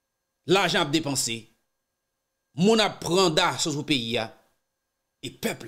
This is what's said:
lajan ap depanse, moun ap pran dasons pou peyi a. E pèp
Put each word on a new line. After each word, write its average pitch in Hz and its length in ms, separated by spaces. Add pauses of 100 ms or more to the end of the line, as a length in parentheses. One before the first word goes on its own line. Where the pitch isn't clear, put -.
(500)
lajan 180 340
ap 143 100
depanse, 139 440 (1200)
moun 220 240
ap 175 200
pran 175 300
dasons 156 440
pou 151 100
peyi 117 340
a. 98 80 (920)
E 165 80
pèp - 360